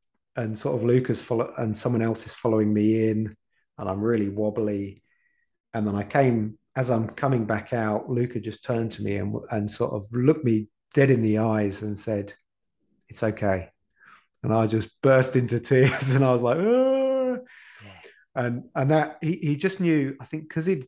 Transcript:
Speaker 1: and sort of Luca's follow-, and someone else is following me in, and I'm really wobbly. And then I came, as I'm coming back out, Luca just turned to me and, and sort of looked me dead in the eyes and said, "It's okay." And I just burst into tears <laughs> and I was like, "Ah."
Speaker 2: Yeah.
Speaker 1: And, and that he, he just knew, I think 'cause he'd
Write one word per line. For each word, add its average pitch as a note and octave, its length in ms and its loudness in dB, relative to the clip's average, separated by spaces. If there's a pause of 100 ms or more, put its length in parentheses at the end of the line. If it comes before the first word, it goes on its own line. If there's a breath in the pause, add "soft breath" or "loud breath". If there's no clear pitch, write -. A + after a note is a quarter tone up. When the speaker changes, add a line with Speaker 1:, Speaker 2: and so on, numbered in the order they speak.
(360)
Speaker 1:
and A2 220 -6
sort C#3 180 -2
of A2 80 -2
Luca's A#2+ 380 2
follow-, A#2+ 360 -4
and A2 180 -4
someone A#2+ 260 0
else A2+ 240 -2
is - 80 -14
following A2 380 2
me A2 360 2
in, G#2+ 280 -4 (420)
and G2 100 -8
I'm F#2+ 120 -4
really A2 300 0
wobbly. G2+ 720 -4 (720)
And G#2+ 120 -2
then G2+ 80 -2
I G2+ 100 -2
came, A#2 540 0 (160)
as B2+ 160 -2
I'm A2+ 180 0
coming C3 360 -2
back G#2+ 280 -4
out, A2 360 -2
Luca A#2+ 320 -4
just G#2 240 -10
turned A2+ 280 -4
to G#2 100 -12
me G2+ 140 -2
and, G2+ 180 -4 (160)
and G#2 200 -2
sort - 220 -4
of G2+ 180 -6
looked C3+ 340 2
me A2 240 0 (260)
dead C#3 160 6
in A#2 120 4
the G#2+ 160 2
eyes G#2+ 440 0
and G#2 160 -6
said, G2+ 340 -4 (760)
"It's - 140 -8
okay." G2+ 480 -2 (720 soft breath)
And G#2 120 0
I A2+ 120 4
just G#2+ 360 -4
burst C3 340 6
into A#2+ 240 0
tears B2+ 500 4
<laughs> B2+ 40 4
and C3+ 100 4
I B2+ 80 4
was A#2+ 100 2
like, B2 160 2
"Ah." C4 800 2 (480 loud breath)
Speaker 2:
Yeah. G2+ 80 -20 (420 loud breath)
Speaker 1:
And, A#2+ 300 -4 (100)
and C#3 160 0
that D#3 300 2
he, D#3+ 160 -2
he D3 200 -2
just F#3 240 -2
knew, D3 400 2
I B2+ 40 -18
think D#3 260 -12
'cause D#3+ 160 -4
he'd E3+ 220 -2